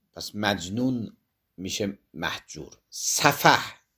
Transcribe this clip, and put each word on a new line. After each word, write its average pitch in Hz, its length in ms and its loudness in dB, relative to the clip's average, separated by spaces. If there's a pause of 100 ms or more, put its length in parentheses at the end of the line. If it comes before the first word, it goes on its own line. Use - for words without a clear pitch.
(140)
پس - 220 -12
مجنون 104 840 -2 (400)
می‌شه 98 420 -4 (160)
محجور. - 580 -8 (180)
سفه، - 680 4 (400)